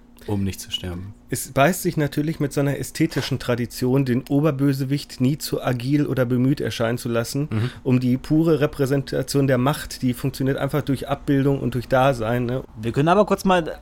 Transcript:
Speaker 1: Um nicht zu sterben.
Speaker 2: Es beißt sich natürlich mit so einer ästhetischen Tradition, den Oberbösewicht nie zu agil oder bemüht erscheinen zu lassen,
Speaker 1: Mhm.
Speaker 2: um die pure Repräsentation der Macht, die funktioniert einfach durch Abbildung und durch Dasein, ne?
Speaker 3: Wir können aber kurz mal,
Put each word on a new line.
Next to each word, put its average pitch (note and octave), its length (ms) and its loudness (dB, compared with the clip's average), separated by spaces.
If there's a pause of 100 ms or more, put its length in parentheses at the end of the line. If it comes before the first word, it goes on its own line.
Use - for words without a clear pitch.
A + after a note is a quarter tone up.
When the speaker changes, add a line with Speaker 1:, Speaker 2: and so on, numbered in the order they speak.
(260)
Speaker 1:
Um G2+ 180 -2
nicht F#2+ 160 -4
zu - 100 -16
sterben. F#2 440 -10 (180)
Speaker 2:
Es - 200 -6
beißt C#3 300 2
sich F3 140 -2
natürlich D3+ 440 -2
mit C#3+ 120 -2
so - 80 -2
einer C#3 180 0
ästhetischen C#3 600 -2
Tradition, B2 680 0
den C3 240 0
Oberbösewicht C#3 920 0
nie C3 180 2
zu - 240 -4
agil C3+ 440 0
oder B2+ 180 0
bemüht B2+ 360 2
erscheinen A#2 380 -2
zu A#2+ 100 -6
lassen, A#2 420 -2
Speaker 1:
Mhm. A2+ 200 0 (140)
Speaker 2:
um B2+ 160 4
die B2 160 2
pure D#3 440 2
Repräsentation C#3 840 0
der C3 100 4
Macht, C3+ 460 -2
die B2+ 100 2
funktioniert C3+ 440 -2
einfach C#3 260 -2
durch - 260 -2
Abbildung C#3 520 2
und B2 140 -2
durch B2 140 -4
Dasein, B2 580 2
ne? B2+ 180 -2 (160)
Speaker 3:
Wir A2+ 120 -4
können C#3 160 2
aber F#3+ 180 6
kurz - 180 0
mal, F3+ 380 2